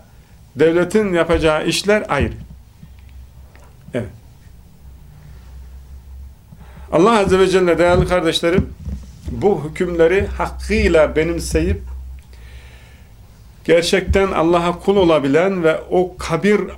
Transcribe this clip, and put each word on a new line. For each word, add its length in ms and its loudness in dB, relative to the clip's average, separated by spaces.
devletin 580 2
yapacağı 540 2
işler 420 0
ayrı. 240 0
Evet. 160 -6
Allah 280 2
Azze 200 0
ve 80 4
Celle, 300 0
değerli 300 2
kardeşlerim, 680 -2
bu 320 0
hükümleri 640 0
hakkıyla 880 0
benimseyip 680 -2
gerçekten 640 2
Allah'a 480 0
kul 160 0
olabilen 680 2
ve 160 2
o 260 0
kabir 440 2